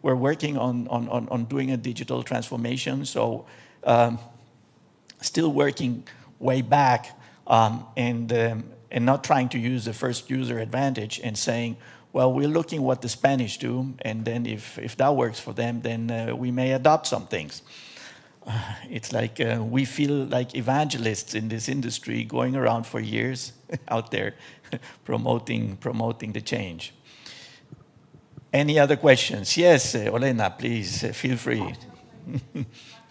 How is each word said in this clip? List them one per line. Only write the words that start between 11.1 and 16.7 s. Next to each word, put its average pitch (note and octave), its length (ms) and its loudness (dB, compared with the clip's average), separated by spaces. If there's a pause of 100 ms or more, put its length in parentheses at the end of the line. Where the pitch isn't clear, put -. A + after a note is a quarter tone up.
and G#2+ 140 -4
saying, A#2 400 -2 (360)
"Well, B2+ 200 4
we're C#3+ 160 2
looking D#3+ 340 0
what C3 180 0
the B2 80 -6
Spanish B2+ 500 0
do, B2+ 440 -4
and A2 220 -4
then A#2 220 -2
if, G#2+ 320 -8
if A2+ 180 -8
that C#3 200 4
works A#2+ 240 0
for - 120 -12
them, A#2 300 -4
then, A2+ 280 -4
uh, A2+ 260 -4
we B2 140 -4
may B2+ 220 0